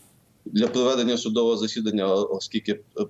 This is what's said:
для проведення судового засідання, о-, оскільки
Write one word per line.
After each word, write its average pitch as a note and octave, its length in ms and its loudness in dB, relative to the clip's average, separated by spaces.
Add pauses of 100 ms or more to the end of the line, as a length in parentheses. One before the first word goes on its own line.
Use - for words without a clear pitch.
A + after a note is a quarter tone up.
(460)
для A2 220 0
проведення B2 500 2
судового A#2 400 2
засідання, G#2+ 500 -2
о-, G2 240 2
оскільки A2 420 -4 (360)